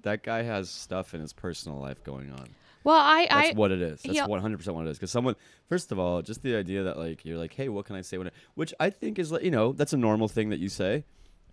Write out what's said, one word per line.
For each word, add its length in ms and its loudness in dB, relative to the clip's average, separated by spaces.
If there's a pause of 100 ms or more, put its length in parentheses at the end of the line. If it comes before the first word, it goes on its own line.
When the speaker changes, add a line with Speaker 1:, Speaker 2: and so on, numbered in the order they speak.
Speaker 1:
that 220 -2
guy 200 -2
has 260 -2
stuff 440 -6
in 80 -8
his 100 -10
personal 480 -8
life 240 -10
going 280 -10
on. 180 -14 (360)
Speaker 2:
Well, 120 8
I, 320 6
Speaker 1:
That's 220 6
Speaker 2:
I 20 -2
Speaker 1:
what 180 6
it 100 2
is. 200 -4
That's 140 -4
Speaker 2:
yeah. 120 0
Speaker 1:
one 140 0
hundred 180 -2
percent 180 -6
what 100 -4
it 20 -4
is. 80 -6
'Cause 140 -8
someone, 240 0 (320)
first 240 -2
of 80 -4
all, 220 2
just 200 -10
the 140 -2
idea 280 -2
that, 140 -2
like, 280 -8
you're 120 -6
like, 160 -6
"Hey, 140 -6
what 180 -6
can 120 -10
I 40 -8
say 160 -8
when 100 -6
I," 40 -10 (240)
which 240 -4
I 100 4
think 300 -6
is, 100 -2
like, 140 -2
you 80 2
know, 220 4
that's 180 0
a 60 2
normal 320 4
thing 200 0
that 100 -2
you 100 -2
say, 340 0 (500)